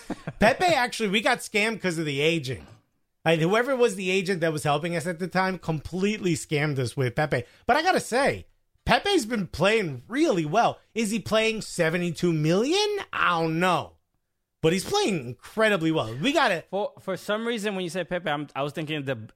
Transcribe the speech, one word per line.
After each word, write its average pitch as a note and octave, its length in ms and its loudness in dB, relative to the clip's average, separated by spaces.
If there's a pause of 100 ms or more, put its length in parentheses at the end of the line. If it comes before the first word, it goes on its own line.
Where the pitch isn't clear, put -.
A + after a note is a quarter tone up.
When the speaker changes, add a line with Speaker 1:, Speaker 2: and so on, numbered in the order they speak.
(160)
Speaker 1:
<laughs> - 240 -14
Speaker 2:
Pepe, C4+ 260 4
actually, B3 440 2
we G#3+ 120 2
got B3+ 180 2
scammed G#3+ 420 -2
'cause F3 160 -2
of E3 80 -2
the C#3 140 -2
agent. C#3+ 440 0 (600)
And E3 160 4
whoever A3+ 340 2
was A#3+ 200 2
the G3+ 160 -4
agent F#3+ 300 0
that E3 120 0
was D3+ 100 -4
helping D3+ 320 0
us D3+ 100 -4
at E3+ 140 -6
the F3+ 80 -4
time F#3 320 0
completely F3+ 760 -2
scammed C#3+ 440 -2
us B2 160 -2
with B2+ 200 -2
Pepe. D3+ 280 0 (240)
But A#3+ 80 4
I D4+ 60 4
gotta F4 180 2
say, G#3 460 0 (400)
Pepe's C#4+ 400 2
been G#3+ 220 -2
playing F3+ 600 0
really A#3 380 0
well. E3 340 0 (140)
Is G#3+ 180 -2
he A3+ 80 -2
playing A3 420 0
seventy-two F3 720 0
million? C4 640 2 (140)
I E3+ 300 0
don't D#3+ 180 0
know. E3 340 0 (680)
But D#3+ 120 4
he's F#3 100 -2
playing A3+ 420 0
incredibly E3+ 680 0
well. A#2+ 300 -2
We C4 120 0
gotta A#3 360 2
Speaker 1:
For, G3 300 -4
for F#3 180 -6
some G#3+ 300 -4
reason, G#3+ 280 -4
when F#3+ 100 -4
you E3 40 -6
said E3+ 200 -6
Pepe, F3+ 200 -4
I'm, D3 260 -4
I C3+ 80 -4
was D3 100 -4
thinking D3+ 320 -6
the, C3 120 -4 (180)